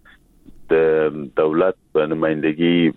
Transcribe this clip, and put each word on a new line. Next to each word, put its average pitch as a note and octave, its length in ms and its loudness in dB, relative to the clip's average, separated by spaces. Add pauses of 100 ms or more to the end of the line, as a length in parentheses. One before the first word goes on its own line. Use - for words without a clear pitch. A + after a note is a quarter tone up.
(720)
د E2 40 2 (640)
دولت D#2+ 380 0 (200)
په D#2 120 2
نمایندګي، D#2+ 720 0 (180)